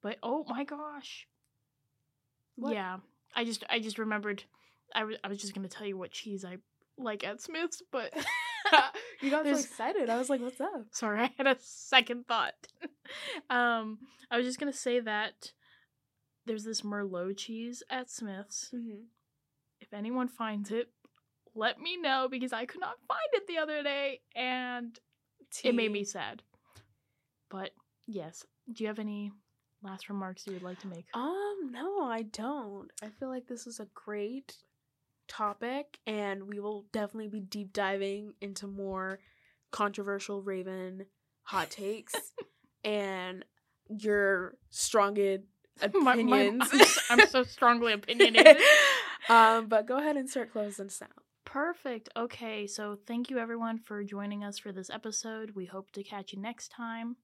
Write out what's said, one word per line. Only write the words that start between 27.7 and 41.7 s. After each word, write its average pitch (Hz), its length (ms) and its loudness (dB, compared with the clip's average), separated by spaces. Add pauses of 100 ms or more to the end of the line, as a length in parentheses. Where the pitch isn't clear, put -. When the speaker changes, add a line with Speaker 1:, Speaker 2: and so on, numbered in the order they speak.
Speaker 1:
yes, 170 400 -12 (260)
do 226 120 -8
you 214 40 -2
have 214 100 -6
any 208 320 -8 (520)
last 190 260 -14
remarks 190 380 -8
you 196 80 -8
would 185 80 -12
like 180 180 -12
to - 80 -14
make? 170 240 -14
Speaker 2:
Um, 370 600 -6
no, 349 320 -4
I 233 180 -4
don't. 214 680 -8 (140)
I 214 60 -14
feel 262 200 -10
like 254 180 -8
this 240 200 -12
is 233 140 -14
a 208 140 -12
great 214 640 -10 (720)
topic, 240 800 -6
and 202 380 -4
we 202 160 -10
will 208 320 -8
definitely 214 360 -6
be 208 120 -8
deep 196 340 -10
diving 196 640 -2
into 202 260 -10
more 196 540 -6 (500)
controversial 202 720 -4
Raven 190 600 -8 (380)
hot - 280 -4